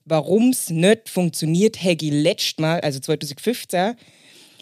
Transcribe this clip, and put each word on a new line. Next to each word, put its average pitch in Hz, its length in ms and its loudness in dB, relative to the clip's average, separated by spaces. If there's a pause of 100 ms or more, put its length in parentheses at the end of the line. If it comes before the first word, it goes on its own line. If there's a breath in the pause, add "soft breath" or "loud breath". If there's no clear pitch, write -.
warum 175 440 2
es - 200 -2
nicht 185 400 2
funktioniert 175 760 0
hätte 160 260 0
letztes 151 500 0
Mal, 160 200 0
also 139 200 -4
zweitausendfünfzehn. 175 960 -4 (680 loud breath)